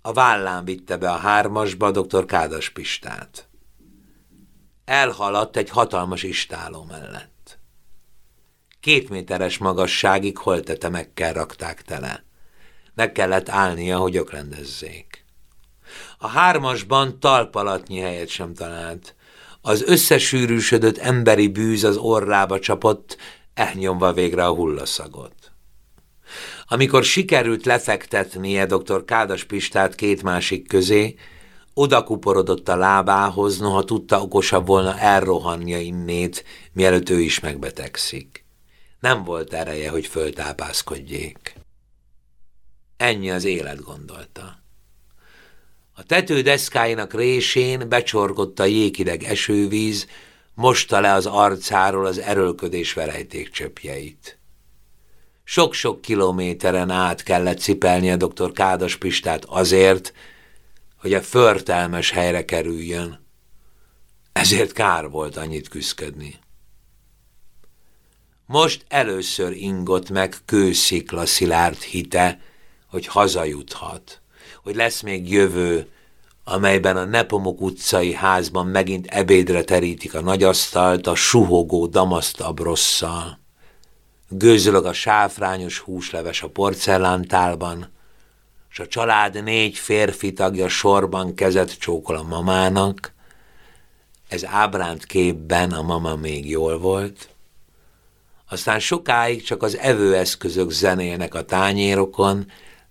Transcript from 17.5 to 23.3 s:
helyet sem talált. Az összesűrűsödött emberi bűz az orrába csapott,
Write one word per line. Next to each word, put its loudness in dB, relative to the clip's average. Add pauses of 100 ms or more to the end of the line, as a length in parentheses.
helyet -6
sem -10
talált. -12 (460)
Az 0
összesűrűsödött 2
emberi 4
bűz 0
az 4
orrába 2
csapott, -2 (380)